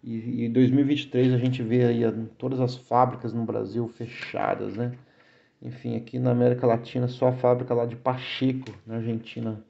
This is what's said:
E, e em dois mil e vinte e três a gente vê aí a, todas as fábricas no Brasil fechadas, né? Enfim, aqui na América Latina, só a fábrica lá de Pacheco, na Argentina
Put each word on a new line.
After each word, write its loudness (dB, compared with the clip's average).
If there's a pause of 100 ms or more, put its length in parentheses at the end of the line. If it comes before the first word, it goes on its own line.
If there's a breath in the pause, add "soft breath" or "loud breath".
E, -10
e -4
em -4
dois 6
mil 4
e 4
vinte 0
e -12
três 4
a 4
gente 0
vê 2
aí 2
a, 2 (260)
todas -4
as 0
fábricas 0
no -2
Brasil -4
fechadas, -4
né? -4 (720 soft breath)
Enfim, -10
aqui -8
na 2
América 4
Latina, 0
só 2
a 4
fábrica 2
lá 2
de -6
Pacheco, -2 (140)
na -10
Argentina -6